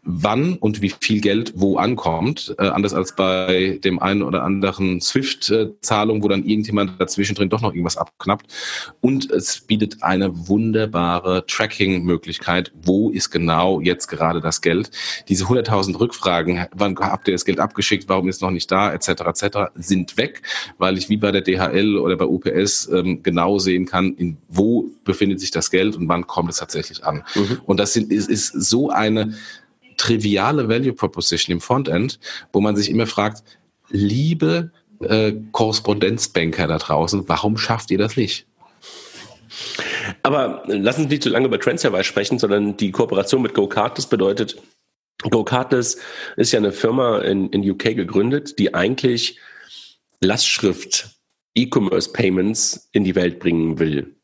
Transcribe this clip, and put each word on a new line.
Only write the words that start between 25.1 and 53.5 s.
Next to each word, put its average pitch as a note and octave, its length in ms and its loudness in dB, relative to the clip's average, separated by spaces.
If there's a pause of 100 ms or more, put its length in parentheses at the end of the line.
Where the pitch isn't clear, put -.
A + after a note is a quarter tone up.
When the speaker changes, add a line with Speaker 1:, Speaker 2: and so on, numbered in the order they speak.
Speaker 1:
sich F#2+ 100 -6
das - 220 -2
Geld F#2+ 240 2
und E2+ 120 -4
wann F2 200 -2
kommt E2+ 220 -2
es - 80 -6
tatsächlich - 460 -8
an. D2+ 200 -4 (100)
Mhm. G#2 300 0
Und - 160 2
das G2+ 120 0
sind, A2 200 0
ist, G#2 180 0
ist - 220 -2
so A#2+ 380 0
eine G#2+ 440 0 (640)
triviale A2 680 2
Value A#2+ 240 2
Proposition - 600 -2
im E2+ 80 -2
Frontend, B2 580 0 (320)
wo G2+ 80 2
man G#2 160 2
sich G2+ 140 0
immer A2+ 160 2
fragt, G#2+ 360 -2 (460)
liebe, D#3 840 0 (300)
äh, G#2+ 320 2 (200)
Korrespondenzbanker G#2 1120 0
da D#2 100 0
draußen, E2 540 0
warum G#2 260 2
schafft A2+ 340 -4
ihr A#2+ 60 2
das G#2 180 0
nicht? - 320 -2 (1800)
Speaker 2:
Aber C3 440 0
lass G#2+ 320 0
uns D3+ 100 0
nicht C#3+ 140 0
zu B2 80 0
lange A#2+ 160 4
über G#2+ 120 0
Transferwise G2+ 460 0
sprechen, - 340 0
sondern G#2 380 2
die G2+ 140 0
Kooperation G2+ 500 2
mit A2+ 140 -2
Go G2+ 140 2
Cardless - 380 -2
bedeutet, G#2 540 0 (680)
Go A2 140 2
Cardless B2+ 520 0 (400)
ist - 160 2
ja B2 60 4
eine G#2 140 2
Firma A#2 480 2
in, G2 280 0
in G2 220 0
U F#2+ 40 0
K A2 200 0
gegründet, A2+ 640 -2
die G2 160 2
eigentlich B2 640 0 (840)
Lastschrift - 880 0 (460)
E-Commerce G#2 580 0
Payments F#2+ 800 0
in G2+ 120 2
die F#2 100 0
Welt F2+ 240 0
bringen E2 400 0